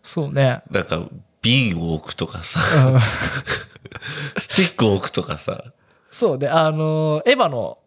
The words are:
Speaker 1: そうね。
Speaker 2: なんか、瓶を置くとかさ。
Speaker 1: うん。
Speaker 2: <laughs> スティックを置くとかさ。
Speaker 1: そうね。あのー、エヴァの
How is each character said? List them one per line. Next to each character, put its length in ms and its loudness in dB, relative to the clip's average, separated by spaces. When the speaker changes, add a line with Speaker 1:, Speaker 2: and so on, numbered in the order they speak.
Speaker 1:
そ 260 -4
う 40 -8
ね。 300 2
Speaker 2:
な 100 0
ん 20 -4
か、 180 -4
瓶 380 2
を 140 -2
置 160 -6
く 40 -12
と 140 -6
か 160 -12
さ。 160 -4
Speaker 1:
う 80 6
ん。 40 8
Speaker 2:
<laughs> 1400 -6
ス 100 -6
テ 160 2
ィ 40 4
ッ 80 -8
ク 100 2
を 100 6
置 100 -4
く 40 -8
と 140 -4
か 140 -6
さ。 260 -8
Speaker 1:
そ 240 0
う 20 -8
ね。 100 -2
あ 240 4
の 500 0
ー、 100 4
エ 20 6
ヴ 120 4
ァ 40 0
の 380 -4